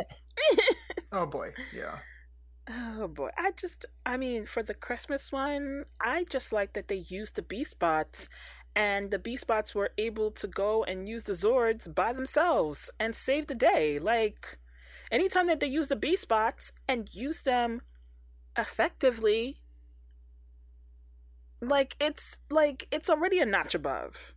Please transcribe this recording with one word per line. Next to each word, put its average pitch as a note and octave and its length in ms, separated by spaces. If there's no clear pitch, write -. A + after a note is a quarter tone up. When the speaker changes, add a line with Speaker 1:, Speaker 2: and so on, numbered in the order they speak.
Speaker 1:
<laughs> - 1120
Speaker 2:
Oh F3+ 120
boy, C#3+ 280
yeah. - 260
Speaker 1:
Oh A3+ 380
boy, D3 300
I F#4 180
just, - 300
I B3 120
mean, B3 280
for A3+ 180
the G#3+ 100
Christmas - 580
one, C#4+ 540
I D#4+ 280
just - 220
like G3+ 220
that G3+ 160
they F#3+ 180
used G3+ 280
the - 60
B G#3+ 220
spots, - 640
and G3+ 360
the G3 80
B A#3 180
spots G#3+ 380
were G3+ 240
able G#3+ 320
to - 160
go G#3 360
and F#3+ 240
use A3+ 180
the G#3 80
Zords A3+ 600
by G3+ 200
themselves C4 760
and A3 160
save D4 300
the C#4+ 80
day. D#3+ 460
Like, A3 580
anytime F4+ 340
that D#4+ 140
they D4 80
use C#4 220
the C#4 60
B C4+ 220
spots A3 540
and A#3 260
use C4+ 280
them A#3+ 400
effectively, A3+ 1040
like, C4+ 380
it's, - 400
like, D4 420
it's - 180
already F4+ 300
a C#4+ 60
notch G3 280
above. C#3 640